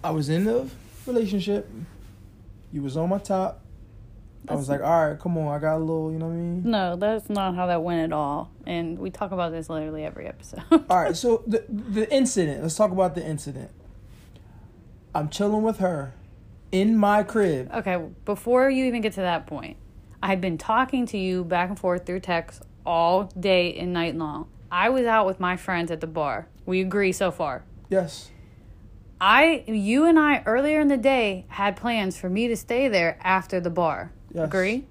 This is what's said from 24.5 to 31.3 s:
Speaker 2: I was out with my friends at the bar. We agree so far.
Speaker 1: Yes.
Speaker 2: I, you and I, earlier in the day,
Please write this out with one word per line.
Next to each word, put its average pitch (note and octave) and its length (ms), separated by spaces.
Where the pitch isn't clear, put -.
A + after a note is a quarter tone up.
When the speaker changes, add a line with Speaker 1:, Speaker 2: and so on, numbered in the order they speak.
Speaker 2:
I F#3 200
was B3+ 160
out A3 200
with F#3+ 140
my F3+ 160
friends E3+ 340
at D#3+ 120
the D#3+ 60
bar. D3 400
We F#3 160
agree F#3+ 320
so F3+ 180
far. D3 320
Speaker 1:
Yes. F#3 400
Speaker 2:
I, C4 460
you A3 380
and E4 140
I, D4 260
earlier C#4 360
in D4 80
the C#4 80
day, A3 500